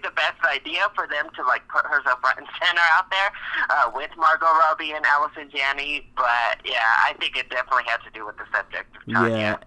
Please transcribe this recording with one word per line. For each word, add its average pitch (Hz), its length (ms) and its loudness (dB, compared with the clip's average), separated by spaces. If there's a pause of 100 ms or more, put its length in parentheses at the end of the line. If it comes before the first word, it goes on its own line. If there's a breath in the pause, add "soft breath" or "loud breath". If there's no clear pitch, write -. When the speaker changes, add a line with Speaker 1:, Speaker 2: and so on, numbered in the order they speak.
Speaker 1:
the 190 120 -6
best 160 220 0 (100)
idea 160 480 -2
for 175 140 -4
them 151 260 -4
to, 160 100 -8
like, 127 220 0
put - 200 -2
herself 135 340 0
front 131 180 2
and - 80 -16 (160)
center 170 220 2 (100)
out 180 160 2
there, 196 200 0 (400 loud breath)
uh, 131 240 2
with 143 240 -8
Margot 160 280 4
Robbie 160 460 2
and 151 140 -4
Allison 147 440 0
Janney. 143 640 -4
But, 120 500 2
yeah, 120 200 -2 (240)
I 151 100 -4
think 147 180 -4
it 127 140 -4
definitely 123 360 0
had 117 180 -2
to 117 100 -20
do 110 120 -12
with 107 100 -12
the 104 80 -14 (100)
subject 98 400 -6
of - 80 -20
Tonya. 110 280 0
Speaker 2:
Yeah, 107 260 -2 (100)